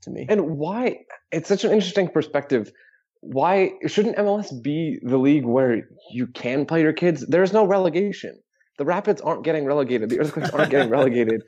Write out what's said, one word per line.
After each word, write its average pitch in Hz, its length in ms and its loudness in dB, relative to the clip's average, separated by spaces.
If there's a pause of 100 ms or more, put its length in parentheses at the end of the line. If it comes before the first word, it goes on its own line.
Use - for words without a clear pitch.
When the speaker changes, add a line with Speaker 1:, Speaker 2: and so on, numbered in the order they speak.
Speaker 1:
to - 80 -16
me. 120 180 -10
Speaker 2:
And 165 300 0
why? 196 460 -4 (260)
It's 160 180 -4
such 196 140 2
an 214 80 0
interesting 190 380 2
perspective. 139 640 -2 (480)
Why 175 520 0 (140)
shouldn't 208 320 0
M 208 80 0
L 202 140 0
S 196 120 -10
be 143 480 -4
the 123 180 0
league 139 260 4
where 120 440 2 (220)
you 120 160 -4
can 135 400 -4
play 165 160 0
your 156 100 4
kids? 160 320 0
There's 180 280 2
no 214 120 4
relegation. 185 720 0 (420)
The 147 80 -4
Rapids 185 340 0
aren't 135 240 -4
getting 156 220 0
relegated. 127 420 0
The - 120 0
Earthquakes 151 300 -2
aren't 151 200 0
getting 135 200 2
Speaker 1:
<laughs> 127 80 2
Speaker 2:
relegated. 117 500 2